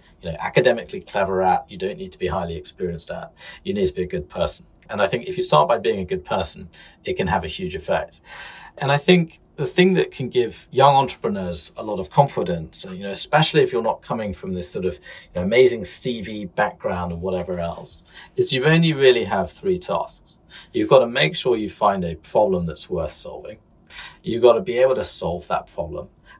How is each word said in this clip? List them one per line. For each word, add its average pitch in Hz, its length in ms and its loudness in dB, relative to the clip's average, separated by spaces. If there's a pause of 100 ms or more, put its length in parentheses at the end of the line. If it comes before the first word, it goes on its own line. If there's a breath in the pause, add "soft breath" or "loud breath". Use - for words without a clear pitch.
(220 soft breath)
you 85 80 -8
know, 80 80 -8
academically 117 600 0
clever 95 420 -2
at. 90 260 0
You 101 80 -16
don't 95 220 -6
need 92 140 -12
to - 80 -16
be 90 80 -2
highly 85 280 -4
experienced 85 540 -8
at. 87 220 -12 (320 loud breath)
You 98 100 -4
need 98 140 2
to - 60 -8
be 92 80 -2
a 87 40 -4
good 87 220 -6
person. - 380 -4 (220)
And 101 140 -2
I 98 60 2
think 123 180 -4
if 127 100 -8
you 120 60 -2
start 151 260 4
by 117 100 2
being 104 200 -2
a 92 60 -4
good 92 200 -6
person, - 460 -4 (320 loud breath)
it 95 120 -4
can 98 120 -2
have 90 160 0
a 95 60 -8
huge 90 260 -8
effect. 82 460 -4 (580 loud breath)
And 139 140 0
I 143 40 4
think 170 440 2 (160)
the 143 100 -4
thing 185 280 4
that - 160 0
can 127 180 -6
give 120 420 -2
young 135 240 6
entrepreneurs 101 840 -2
a - 40 -8
lot 104 160 -6
of 92 120 -8
confidence, 92 720 0
you 95 180 -12
know, 98 80 -6
especially 151 520 2
if 123 100 2
you're 117 100 -2
not 110 200 -2
coming 110 320 -6
from 95 180 -10
this 90 160 -6
sort - 160 -4
of, 90 100 -2
you - 60 -20 (340 loud breath)
know, 90 80 -2
amazing 117 420 6
C 117 360 -2
V 104 240 -10
background 90 640 -4
and 85 120 -8
whatever 92 360 -4
else, - 440 -8 (340 loud breath)
is 127 160 2
you've 131 140 0
only 165 260 6
really 127 320 6
have 95 260 -2
three 92 280 -2
tasks. - 580 -6 (380 loud breath)
You've 107 160 0
got 135 80 10
to 120 80 4
make 139 280 0
sure 123 220 2
you 107 140 -4
find 98 340 2
a 82 120 -4
problem 95 500 2
that's - 240 -8
worth 87 220 -4
solving. - 460 -12 (640 loud breath)
You've 113 200 -4
got 120 100 10
to 113 80 4
be 92 180 -4
able 131 160 4
to 104 100 -4
solve - 440 -6
that - 240 -4
problem. 80 380 -10 (280 soft breath)